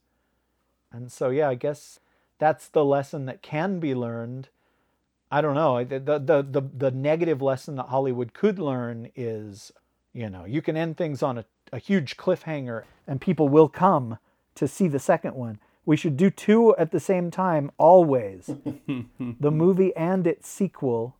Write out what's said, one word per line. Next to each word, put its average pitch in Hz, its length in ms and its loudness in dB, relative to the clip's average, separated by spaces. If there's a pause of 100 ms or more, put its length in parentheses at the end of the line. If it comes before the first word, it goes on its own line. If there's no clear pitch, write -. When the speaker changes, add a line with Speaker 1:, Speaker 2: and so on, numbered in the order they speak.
(920)
Speaker 1:
And 123 200 -14
so, 135 180 -2
yeah, 143 200 2
I 131 60 0
guess 147 440 -8 (400)
that's 151 280 0
the 156 160 2
lesson 139 440 -2
that 123 160 -14
can 175 360 -4
be 151 140 -4
learned. 120 560 -8 (840)
I 143 100 0
don't 151 140 0
know. 135 280 2
The, 135 160 -6
the, 143 200 -2
the, 143 220 2
the, 139 200 -2 (140)
the 131 160 -2
negative 151 500 0
lesson 135 340 -4
that 127 140 -8
Hollywood 127 440 -2
could 202 240 0
learn 123 580 -6
is, 107 560 -10 (400)
you 117 180 -10
know, 90 160 -14
you 135 180 -4
can 156 120 -2
end 160 220 -4
things 151 240 -4
on 131 160 -2
a, 113 80 -12 (260)
a 127 60 -10
huge 175 400 -2
cliffhanger 139 640 -4 (220)
and 135 160 -6
people 156 260 0
will 151 220 8
come 143 480 0 (380)
to 151 120 -2
see 190 200 -2
the 139 100 -2
second 156 380 0
one. 113 240 -10 (260)
We 156 120 2
should 147 200 -2
do 185 140 4
two 220 460 4
at 165 120 0
the 170 100 -2
same 175 300 -2
time, 160 480 -2
always. 139 760 6
Speaker 2:
<laughs> - 40 -16 (800)
Speaker 1:
The 147 120 2
movie 180 440 4
and 175 300 0
its 165 240 -2
sequel 127 720 -4